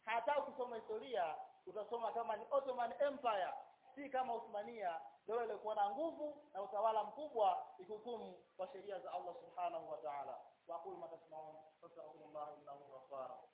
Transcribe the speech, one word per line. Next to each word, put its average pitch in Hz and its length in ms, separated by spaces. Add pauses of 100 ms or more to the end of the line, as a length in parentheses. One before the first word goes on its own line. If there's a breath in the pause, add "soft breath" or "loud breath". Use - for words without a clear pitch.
Hata 240 340
ukisoma 247 380
historia 214 600 (300)
utasoma 208 460
kama 226 240
ni 220 140
Ottoman 247 500
Empire, 220 540 (400)
si 277 160
kama 254 240
Uthmania, 208 680 (260)
dola 233 180
ilikuwa 214 300
na 208 160
nguvu 302 520 (100)
na 190 100
utawala 220 420
mkubwa, 233 640 (120)
ikihukumu 208 540 (240)
kwa 185 120
sheria 190 320
za 170 120
Allah 175 280
Subhanahu 165 500
wa 151 80
Ta'ala. 143 400 (300)
Wa 170 80
aqulu 175 200
ma 165 120
tasma'un, 156 480 (300)
astaghfirullah 151 600 (120)
innahu 143 240
huwal 131 160
ghaffarur 131 280
rahim. - 260